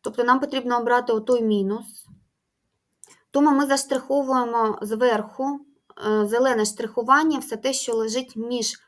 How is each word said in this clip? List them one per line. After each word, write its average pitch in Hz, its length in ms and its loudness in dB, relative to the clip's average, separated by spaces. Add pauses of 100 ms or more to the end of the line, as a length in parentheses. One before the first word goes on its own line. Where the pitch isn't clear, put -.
Тобто 226 240 -4
нам 254 160 4
потрібно 254 380 -2
обрати 247 340 2
отой 226 300 0
мінус. 208 640 -2 (1200)
Тому 294 200 4
ми 285 160 2
заштриховуємо 262 1160 0
зверху, 226 760 -2 (460)
е, 214 200 2
зелене 226 380 2
штрихування, 262 760 0
все - 180 -6
те, 254 160 -2
що 247 220 -4
лежить 226 420 -4
між 233 520 -6